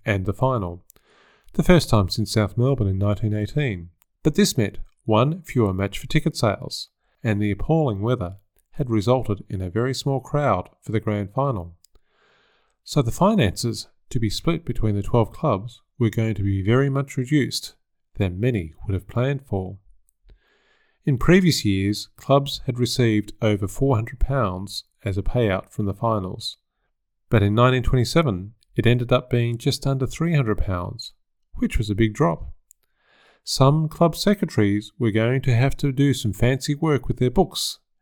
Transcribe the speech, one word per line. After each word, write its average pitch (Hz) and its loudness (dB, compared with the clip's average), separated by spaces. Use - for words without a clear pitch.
and 98 0
the 101 -2
final, 101 -2
the 175 0
first - 6
time 101 4
since - -4
South 104 0
Melbourne 120 2
in 95 -2
nineteen 104 0
eighteen. 104 -4
But 151 0
this 196 2
meant 104 -2
one 135 2
fewer 104 0
match 98 -4
for - -12
ticket 156 0
sales, - -4
and 104 0
the 104 0
appalling 131 0
weather 104 -2
had 131 -4
resulted 113 0
in 95 -6
a 92 -6
very 117 -2
small 135 -2
crowd 131 -2
for - -10
the 107 0
grand 104 -4
final. 107 -4
So - 0
the 117 -2
finances 120 0
to - -2
be 110 0
split 165 -2
between 110 0
the 101 -2
twelve 117 0
clubs 120 -4
were 113 2
going 110 -2
to 98 -4
be 98 0
very 131 2
much 139 -4
reduced 131 -2
than 92 -2
many 104 -2
would 98 -4
have 92 -6
planned 135 -4
for. 95 -6
In 135 0
previous 175 4
years, 98 -2
clubs 139 0
had 120 -4
received 117 0
over 104 0
four 139 0
hundred 117 -6
pounds 101 -2
as 98 -2
a 98 -2
payout 104 0
from 107 -4
the 95 -2
finals, 104 -6
but 104 4
in 101 2
nineteen 127 4
twenty-seven, 117 0
it 120 0
ended 120 2
up 127 2
being 117 0
just 131 -4
under 131 0
three 165 -2
hundred 110 2
pounds, 95 -4
which - -2
was 110 -2
a 104 0
big 107 4
drop. 160 0
Some 151 4
club 165 2
secretaries 107 0
were 120 0
going 117 0
to 127 2
have 131 2
to 143 -2
do 139 2
some 101 -2
fancy 131 0
work 143 0
with - -2
their 123 2
books, - 0